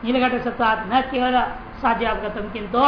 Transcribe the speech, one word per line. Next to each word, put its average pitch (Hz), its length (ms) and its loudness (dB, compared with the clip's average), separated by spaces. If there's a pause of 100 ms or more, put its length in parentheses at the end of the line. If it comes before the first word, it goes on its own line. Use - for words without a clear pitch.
नीलघट 247 400 0
सत्वात् 220 500 0
न 262 80 4
केवल 254 400 0 (400)
साध्यावगतम 220 680 -2
किंतु 208 380 -2